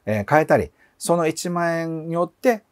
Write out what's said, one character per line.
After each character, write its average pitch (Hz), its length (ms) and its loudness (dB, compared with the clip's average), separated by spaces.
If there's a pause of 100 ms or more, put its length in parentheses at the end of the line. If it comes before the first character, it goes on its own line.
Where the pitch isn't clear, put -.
え 107 140 0
ー、 101 100 -4
変 151 120 6
え 151 40 0
た 156 100 4
り、 92 140 0 (280)
そ 170 180 0
の 165 100 2
一 160 240 -4
万 170 300 -2
円 160 280 -6
に 165 60 -4
よ 170 80 0
っ 170 100 -6
て 226 400 0